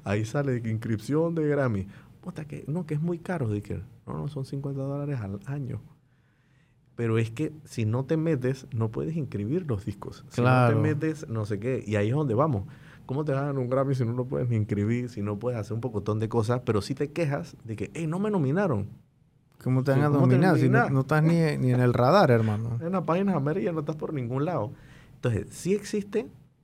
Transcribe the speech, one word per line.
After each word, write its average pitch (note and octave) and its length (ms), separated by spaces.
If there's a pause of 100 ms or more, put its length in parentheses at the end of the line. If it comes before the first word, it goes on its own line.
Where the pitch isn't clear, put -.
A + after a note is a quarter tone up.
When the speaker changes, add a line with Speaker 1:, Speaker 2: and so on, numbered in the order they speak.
Speaker 1:
Ahí G#2+ 220
sale C#3 280
de A#2+ 100
que A2+ 80
inscripción A#2 640
de D#3 120
Grammy. B2 400 (340)
Puta, D#3+ 240
que, D3 220
no, D#3 200
que D3+ 80
es D3 60
muy E3+ 180
caro. E3 320
Dije, G2 320 (240)
"No, - 60
no, D3+ 160
son C#3+ 160
cincuenta C#3 360
dólares C#3+ 400
al G2+ 240
año". C3+ 340 (1160)
Pero A2+ 220
es A2+ 140
que D3+ 200 (140)
si A2+ 200
no A#2+ 200
te D#3+ 120
metes, C3+ 560
no A2 180
puedes D3 240
inscribir C3+ 520
los G2+ 180
discos. - 440
Si - 120
Speaker 2:
Claro. B2 340
Speaker 1:
no D3 80
te D3+ 120
metes, D#3 340
no A2 160
sé G#2 140
qué. A#2+ 280
Y G#2 80
ahí G#2 140
es A2+ 40
donde D3+ 220
vamos. B2 300 (420)
¿Cómo D3 180
te D3 60
dan C#3 260
un B2 120
Grammy C3+ 260
si B2+ 100
no A2+ 80
lo B2 120
puedes C3+ 240
ni A#2 80
inscribir, A2 520
si G#2+ 120
no G#2 180
puedes A#2+ 200
hacer G2+ 140
un A2+ 80
pocotón G#2+ 380
de A2 100
cosas? A#2 340
Pero G#2+ 180
sí - 120
te D3 180
quejas E3 520
de A2 120
que, - 180
"Hey, E3+ 140
no E3 120
me G#3 100
nominaron". D3+ 580 (760)
Speaker 2:
¿Cómo B2+ 200
te C3+ 80
van C3+ 100
Speaker 1:
Sí, D3 40
Speaker 2:
a D3 40
Speaker 1:
¿cómo C#3 180
te B2+ 100
Speaker 2:
nominar E3+ 200
si B2+ 120
no, - 0
Speaker 1:
nominan? C#3 240
Speaker 2:
no C3+ 80
estás D3+ 220
ni, D#3+ 100 (240)
ni C3 140
en B2 80
el B2 140
radar, C3+ 360
hermano? A2+ 480
Speaker 1:
<laughs> C#3 80
En E3+ 60
las F#3+ 120
páginas F3+ 320
amarillas D#3 380
no D#3 60
estás D#3 160
por D#3 180
ningún C3 320
lado. D3 260 (440)
Entonces, A2 340
sí - 240
existe, G#3 540 (360)